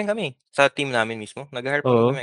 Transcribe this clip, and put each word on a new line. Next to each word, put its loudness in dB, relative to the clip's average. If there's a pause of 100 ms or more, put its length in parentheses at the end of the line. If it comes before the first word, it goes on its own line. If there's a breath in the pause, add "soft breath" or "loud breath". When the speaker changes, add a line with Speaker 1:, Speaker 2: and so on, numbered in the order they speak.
Speaker 1:
rin -4
kami, -4 (160)
sa 4
team -4
namin 0
mismo, -12
nagha-hire -4
pa 4
rin 6
Speaker 2:
Oo. 4
Speaker 1:
kami -4